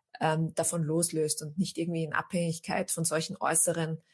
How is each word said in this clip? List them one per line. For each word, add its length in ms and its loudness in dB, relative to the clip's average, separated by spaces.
ähm, 360 2
davon 280 0
loslöst 600 0
und 140 -8
nicht 200 0
irgendwie 260 0
in 100 -4
Abhängigkeit 800 -2
von 140 0
solchen 320 0
äußeren 640 0